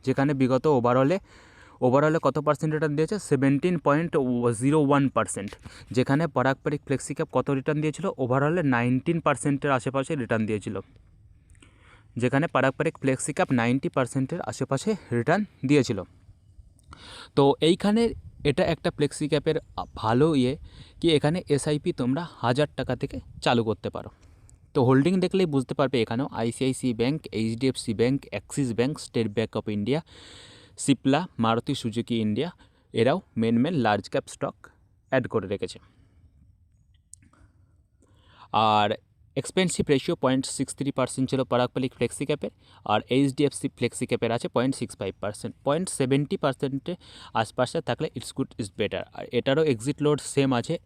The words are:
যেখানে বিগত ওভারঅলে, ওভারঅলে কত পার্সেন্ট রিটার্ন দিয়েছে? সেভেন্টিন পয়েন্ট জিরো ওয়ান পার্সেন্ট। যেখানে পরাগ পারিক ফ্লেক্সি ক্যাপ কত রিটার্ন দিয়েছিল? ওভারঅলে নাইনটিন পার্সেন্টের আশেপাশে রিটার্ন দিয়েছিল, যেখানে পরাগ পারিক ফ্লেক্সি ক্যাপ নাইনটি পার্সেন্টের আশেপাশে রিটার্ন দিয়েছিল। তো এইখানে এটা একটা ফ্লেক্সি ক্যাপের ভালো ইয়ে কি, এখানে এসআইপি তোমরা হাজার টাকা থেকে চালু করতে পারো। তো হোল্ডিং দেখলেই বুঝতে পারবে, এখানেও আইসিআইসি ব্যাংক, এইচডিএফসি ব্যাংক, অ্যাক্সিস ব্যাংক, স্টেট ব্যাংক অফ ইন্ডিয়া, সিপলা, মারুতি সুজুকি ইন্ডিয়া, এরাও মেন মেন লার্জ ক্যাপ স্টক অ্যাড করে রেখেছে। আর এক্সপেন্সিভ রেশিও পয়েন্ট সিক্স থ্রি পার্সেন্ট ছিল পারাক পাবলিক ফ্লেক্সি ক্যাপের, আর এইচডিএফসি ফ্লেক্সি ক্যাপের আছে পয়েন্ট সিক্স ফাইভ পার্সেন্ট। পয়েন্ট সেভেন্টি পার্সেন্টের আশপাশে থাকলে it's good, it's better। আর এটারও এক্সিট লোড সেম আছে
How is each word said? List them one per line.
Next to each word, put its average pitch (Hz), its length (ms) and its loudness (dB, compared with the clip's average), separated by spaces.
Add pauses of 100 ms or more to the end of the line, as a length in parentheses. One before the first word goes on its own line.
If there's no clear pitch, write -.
যেখানে 135 260 0 (100)
বিগত 131 240 2 (120)
ওভারঅলে, 127 400 4 (680)
ওভারঅলে 147 400 4
কত 135 200 2
পার্সেন্ট 151 300 0
রিটার্ন 156 220 0
দিয়েছে? 160 180 0 (140)
সেভেন্টিন 139 460 2 (100)
পয়েন্ট 151 260 2 (500)
জিরো 143 180 4 (100)
ওয়ান 139 140 4 (120)
পার্সেন্ট। 107 360 -2 (440)
যেখানে 135 280 2 (120)
পরাগ 131 280 2
পারিক 151 240 -2
ফ্লেক্সি 139 300 -4
ক্যাপ 160 180 -4
কত 127 120 0 (100)
রিটার্ন 147 260 -2
দিয়েছিল? 156 220 -2 (180)
ওভারঅলে 139 380 2 (140)
নাইনটিন 127 500 0
পার্সেন্টের 147 520 0
আশেপাশে 135 340 -2 (100)
রিটার্ন 113 280 0
দিয়েছিল, 107 280 -4 (1400)
যেখানে 139 240 2 (100)
পরাগ 131 220 2
পারিক 156 240 -2
ফ্লেক্সি 135 360 -2
ক্যাপ 185 120 0 (100)
নাইনটি 123 360 0
পার্সেন্টের 135 460 -2 (100)
আশেপাশে 135 380 -4 (280)
রিটার্ন 151 240 2 (280)
দিয়েছিল। 131 300 4 (1400)
তো 143 60 6 (260)
এইখানে 208 320 2 (480)
এটা 165 140 2 (100)
একটা - 220 -4
ফ্লেক্সি 147 360 -2
ক্যাপের 156 260 0 (440)
ভালো 120 260 4 (140)
ইয়ে 123 120 2 (460)
কি, 170 80 2 (100)
এখানে 156 220 2 (160)
এসআইপি 151 360 -2 (100)
তোমরা 131 200 0 (220)
হাজার 123 340 2
টাকা 131 240 -4
থেকে 143 160 -8 (280)
চালু 120 240 4
করতে 104 260 -4
পারো। - 140 -10 (640)
তো 147 140 2
হোল্ডিং 139 260 6 (100)
দেখলেই 185 320 2
বুঝতে 135 240 -2
পারবে, 135 240 2
এখানেও 120 240 -2 (140)
আইসিআইসি 127 480 -2 (120)
ব্যাংক, 143 180 0 (200)
এইচডিএফসি 117 600 -2
ব্যাংক, 127 180 2 (160)
অ্যাক্সিস 127 360 -4 (100)
ব্যাংক, 131 140 2 (120)
স্টেট 113 300 -2
ব্যাংক 110 240 -2
অফ - 60 -8 (120)
ইন্ডিয়া, 120 220 0 (840)
সিপলা, 139 380 2 (220)
মারুতি 113 380 2
সুজুকি 117 340 -4 (100)
ইন্ডিয়া, 120 240 -2 (440)
এরাও 120 240 2 (240)
মেন 117 220 2
মেন 170 120 -2 (100)
লার্জ 104 280 2
ক্যাপ 139 200 -2
স্টক - 240 -8 (540)
অ্যাড 131 120 2 (100)
করে 98 200 -2
রেখেছে। - 240 -8 (3000)
আর 104 160 4 (520)
এক্সপেন্সিভ 185 420 -2 (100)
রেশিও 160 300 0
পয়েন্ট 131 200 2 (140)
সিক্স 135 200 -4
থ্রি 139 220 -4
পার্সেন্ট 131 320 -2
ছিল 131 100 0 (100)
পারাক 123 220 2
পাবলিক 127 240 -4
ফ্লেক্সি 131 320 -2
ক্যাপের, - 220 -4 (420)
আর 107 60 2 (160)
এইচডিএফসি 139 520 0 (100)
ফ্লেক্সি 123 320 -4
ক্যাপের 113 260 0
আছে 147 200 -4
পয়েন্ট 131 240 2
সিক্স 220 200 -8
ফাইভ 95 140 -6 (100)
পার্সেন্ট। 104 300 -8 (140)
পয়েন্ট 160 180 0 (140)
সেভেন্টি 139 440 2
পার্সেন্টের 139 540 -4 (440)
আশপাশে 127 360 -2 (120)
থাকলে 131 180 -2 (100)
it's - 200 -12
good, 135 120 -4 (100)
it's 107 200 -6
better। 98 240 -2 (140)
আর - 60 -10 (140)
এটারও 135 260 2 (100)
এক্সিট 120 320 -4
লোড 147 140 2 (140)
সেম 139 160 2 (100)
আছে 160 140 -4 (120)